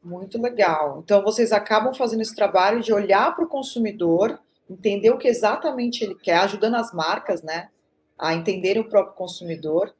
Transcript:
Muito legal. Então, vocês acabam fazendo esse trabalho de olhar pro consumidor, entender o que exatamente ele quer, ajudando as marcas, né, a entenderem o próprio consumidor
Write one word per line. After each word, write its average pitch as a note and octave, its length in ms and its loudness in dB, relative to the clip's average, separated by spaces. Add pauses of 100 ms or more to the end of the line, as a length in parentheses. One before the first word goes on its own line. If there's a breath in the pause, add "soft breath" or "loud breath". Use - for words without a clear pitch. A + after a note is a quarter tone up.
Muito F#3+ 360 -10
legal. E3 640 0
Então, G3+ 200 4
vocês G#3+ 280 2
acabam G#3+ 400 2
fazendo A3+ 300 -2
esse A3 140 -6
trabalho G3 440 2
de A3 140 0
olhar G#3 420 2
pro E4 120 -2
consumidor, G#3+ 920 -2 (300)
entender G3+ 400 2
o B3+ 80 2
que C4 100 0
exatamente A#3+ 760 0
ele G3 100 -6
quer, - 220 -2
ajudando G3 400 0
as A3+ 180 -4
marcas, E3+ 480 -2
né, D#3+ 280 -10 (460)
a D#3+ 200 -2
entenderem F#3+ 480 -2
o A3 40 -6
próprio G3+ 280 0
consumidor E3+ 840 -4